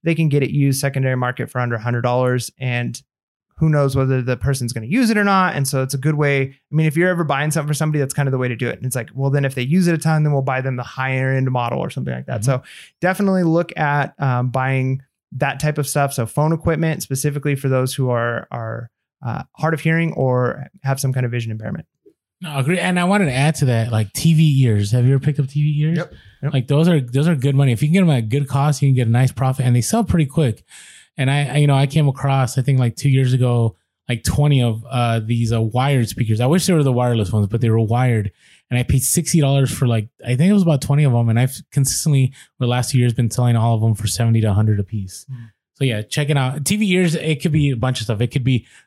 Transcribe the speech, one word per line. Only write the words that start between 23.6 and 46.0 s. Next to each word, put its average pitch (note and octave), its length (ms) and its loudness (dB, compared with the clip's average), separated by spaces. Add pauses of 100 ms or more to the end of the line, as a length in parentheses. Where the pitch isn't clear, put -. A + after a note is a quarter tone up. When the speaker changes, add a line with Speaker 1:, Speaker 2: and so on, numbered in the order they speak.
Speaker 2:
that, A#2 260 0
like, G#2+ 220 0
T E3 200 2
V D3+ 300 4
ears. G#2 260 2
Have B2 160 2
you C3+ 80 4
ever C3+ 100 0
picked D3 140 0
up C#3 80 0
T D3 160 -2
V D3 180 0
ears? D#3+ 180 0
Speaker 1:
Yep. - 140 -6 (300)
Yep. C#3 100 -4
Speaker 2:
Like, C3 140 0
those D3+ 220 4
are, E3 120 4
those C3 280 0
are E3+ 80 2
good C3+ 180 0
money. C#3 160 4
If A#2 120 0
you D3+ 40 0
can D3+ 60 2
get F#3+ 80 4
them F3 100 4
at C#3 80 2
a A#2 40 0
good C3+ 260 -2
cost, C#3+ 340 0
you C#3+ 60 4
can C3 80 4
get B2 100 2
a A2+ 60 2
nice B2+ 180 4
profit, C3+ 340 -2
and B2 120 4
they B2 40 4
sell A3+ 220 0
pretty E3 240 2
quick. C3+ 380 -2 (520)
And C3+ 140 0
I, C#3+ 140 0
I, C#3+ 140 -4
you D3 100 4
know, C#3 80 4
I C#3 100 4
came D3 220 2
across, C3+ 500 0
I C3 40 0
think, C3 180 2
like, A#2+ 160 0
two C#3+ 140 0
years C3 220 2
ago, A#2+ 440 2 (320)
like, A#2+ 160 -4
twenty D3 360 2
of, A2+ 300 -2
uh, A#2 300 0
these, A#2 320 -2
uh, A2+ 100 0
wired B2 460 0
speakers. G#2+ 320 -2
I B2 60 2
wish E3 200 2
they F#3 60 2
were D#3+ 100 4
the C#3 100 2
wireless A#2+ 380 0
ones, G#2 160 0
but G#2+ 140 -2
they A#2 100 2
were A2 80 4
wired. A2+ 540 0 (380)
And B2 80 0
I B2 40 0
paid C3 220 0
sixty - 360 0
dollars C#3 300 2
for, - 160 -2
like, A2+ 220 0 (180)
I B2 80 0
think D#3+ 160 2
it G#3 40 4
was G3+ 80 4
about D#3 200 2
twenty C#3+ 220 2
of C3+ 80 4
them. A#2 160 2
And A2+ 100 2
I've B2+ 320 -2
consistently, C3+ 640 0 (260)
the B2+ 80 -2
last A#2+ 240 0
two C3 80 2
years, A#2+ 160 2
been A#2 160 0
selling B2 240 2
all A#2 220 2
of G#2+ 60 0
them A2+ 120 4
for G2+ 140 -6
seventy A2+ 320 2
to G#2+ 100 2
a - 20 2
hundred G#2+ 280 2
a G2 40 -2
piece. F#2+ 460 -10
Speaker 1:
Mm. A#2 200 -16 (240)
Speaker 2:
So C#3 100 -4
yeah, A2 180 -2